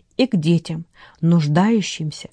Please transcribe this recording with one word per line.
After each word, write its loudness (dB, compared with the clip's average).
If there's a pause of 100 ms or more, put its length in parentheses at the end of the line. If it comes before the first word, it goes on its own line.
(160)
и 2
к -4
детям, 0 (340)
нуждающимся 0